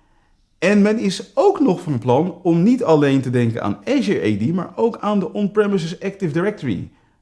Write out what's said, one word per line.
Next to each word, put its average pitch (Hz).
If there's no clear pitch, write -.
En 202
men 214
is 202
ook 392
nog 208
van 139
plan 135
om 170
niet 240
alleen 143
te 127
denken 120
aan 101
Azure 208
A 214
D, 151
maar 180
ook 226
aan 208
de 180
on-premises 202
Active 190
Directory. 165